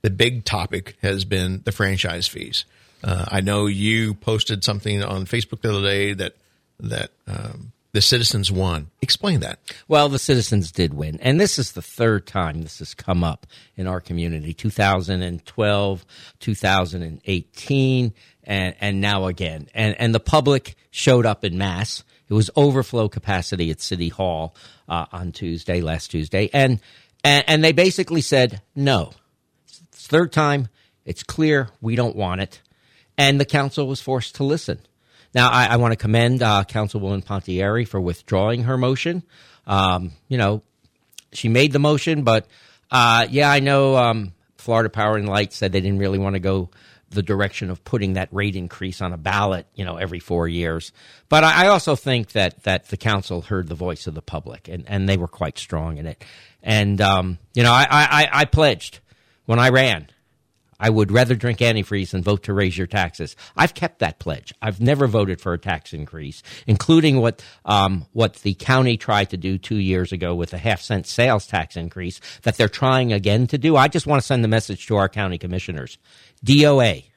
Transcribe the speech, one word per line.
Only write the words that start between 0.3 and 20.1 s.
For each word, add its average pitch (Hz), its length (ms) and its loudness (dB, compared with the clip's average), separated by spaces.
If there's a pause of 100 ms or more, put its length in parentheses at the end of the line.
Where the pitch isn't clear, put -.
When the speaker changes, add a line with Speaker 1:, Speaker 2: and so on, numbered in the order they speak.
Speaker 1:
topic 92 580 -6
has 98 220 -2
been 95 400 -4
the 101 80 -4
franchise 92 560 -2
fees. - 380 -8 (360)
Uh, 90 300 -4
I 98 80 0
know 101 260 0
you 107 480 0
posted 107 480 -2
something 104 400 -2
on 95 220 -4
Facebook 113 380 -6
the 113 80 -2
other 98 120 -2
day 98 300 0
that, 95 220 -6 (440)
that, 57 320 -8 (160)
um, - 460 -12 (200)
the 104 100 2
citizens 113 500 0
won. 87 380 -2 (100)
Explain 180 400 0
that. - 200 -10 (280)
Speaker 2:
Well, 147 200 4
the 139 100 0
citizens 107 520 2
did 80 240 0
win, 76 260 -6
and 139 200 2
this 196 180 2
is 127 140 -4
the 90 100 -12
third 110 440 0
time 80 360 -4
this 76 180 -14
has 78 120 -14
come 87 320 -2
up 80 220 -4 (300)
in 92 100 -6
our 92 140 -6
community, 82 520 -6
two 107 180 -6
thousand 92 520 0
and 87 240 -8
twelve, 101 580 -2 (340)
two 110 160 -6
thousand 92 480 0
and 80 220 -12
eighteen, 127 880 -2 (300)
and, 95 380 -4
and 101 200 -2
now 98 260 0
again. 80 480 -6
And, 107 240 -2
and 113 160 0